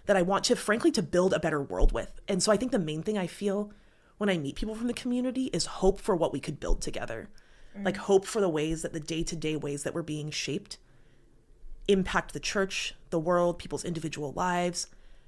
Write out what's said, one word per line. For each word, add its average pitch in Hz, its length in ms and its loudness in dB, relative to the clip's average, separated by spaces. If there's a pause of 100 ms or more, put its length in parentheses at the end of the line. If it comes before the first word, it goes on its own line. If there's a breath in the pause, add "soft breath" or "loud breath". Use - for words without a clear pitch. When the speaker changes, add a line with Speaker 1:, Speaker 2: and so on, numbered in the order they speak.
Speaker 1:
that 202 120 6
I 185 40 6
want 190 220 2
to, 240 140 4
frankly, 220 340 2
to 214 100 2
build 185 320 4
a - 60 4
better 151 220 0
world 92 320 4
with. - 340 -4
And 190 160 0
so 214 80 6
I 208 60 6
think 247 160 -2
the 262 60 4
main 156 220 -2
thing 208 160 -2
I 185 100 -2
feel 202 440 -4 (460 soft breath)
when 202 120 0
I 185 80 2
meet 139 200 -4
people 214 180 -2
from 226 120 -4
the 240 60 0
community 247 600 -2
is 175 120 0 (160)
hope 196 200 4
for - 160 2
what 156 160 0
we 147 80 -4
could - 180 -8
build - 220 2
together. - 480 -6 (480 soft breath)
Speaker 2:
Mm. 196 80 -4
Speaker 1:
Like, 190 120 2
hope 196 280 4
for - 160 0
the 190 80 4
ways 156 320 0
that - 100 -6
the 165 80 -6
day-to-day 156 560 -4
ways 143 280 -4
that - 120 -4
we're 170 60 -2
being 151 300 -6
shaped - 460 -6 (1080 soft breath)
impact 190 460 2
the 151 60 -6
church, - 540 -2 (160)
the 175 100 -2
world, 175 380 2
people's - 280 -8
individual 156 480 -6
lives, 175 540 -2 (400 soft breath)